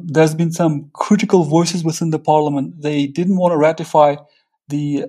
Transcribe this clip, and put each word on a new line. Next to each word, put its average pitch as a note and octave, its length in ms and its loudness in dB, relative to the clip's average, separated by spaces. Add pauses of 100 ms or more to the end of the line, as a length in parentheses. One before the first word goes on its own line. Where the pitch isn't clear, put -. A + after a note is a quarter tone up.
there's D#3+ 320 2
been E3 160 0
some D#3+ 420 -2
critical G#3 520 2
voices E3 360 0
within D#3+ 280 -4
the D#3 100 -2
parliament. D3+ 640 -2
They D3 260 -2
didn't F3 300 -2
wanna F3 200 0
ratify D3+ 600 2 (500)
the D3 420 -4